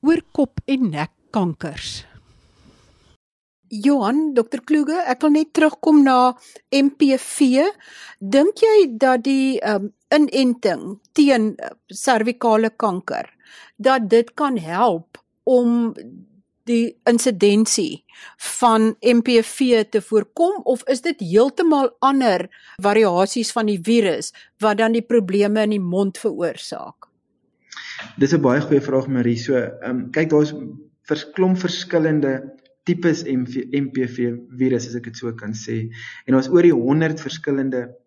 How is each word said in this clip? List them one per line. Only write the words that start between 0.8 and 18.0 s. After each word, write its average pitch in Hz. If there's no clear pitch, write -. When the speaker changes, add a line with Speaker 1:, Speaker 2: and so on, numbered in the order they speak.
Speaker 1:
nek 156
kankers. -
Johan, 269
dokter 240
Kloege, 302
ek 254
wil 302
net 302
terugkom 302
na 254
M 277
P 269
V. 262
Dink 277
jy 403
dat 254
die, 269
ehm, 202
inenting 247
teen, 247
eh, -
servikale 220
kanker, -
dat 240
dit 233
kan 269
help 175
om 240
die 233
insidensie 208